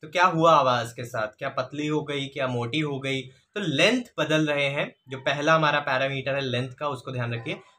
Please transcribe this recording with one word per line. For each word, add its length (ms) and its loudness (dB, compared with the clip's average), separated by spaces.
तो 60 -16
क्या 160 2
हुआ 300 6
आवाज़ 380 4
के 120 -12
साथ, 240 -4
क्या 200 -8
पतली 380 -6
हो 160 0
गई, 240 -6
क्या 200 -4
मोटी 340 -2
हो 200 -4
गई? 220 -4
तो 380 -12
length 440 2
बदल 280 2
रहे 180 0
हैं। 300 -4
जो 100 -10
पहला 360 2
हमारा 260 4
parameter 540 -2
है 60 -2
length 320 -2
का, 160 -6
उसको 240 -8
ध्यान 220 -4
रखिए, 260 -6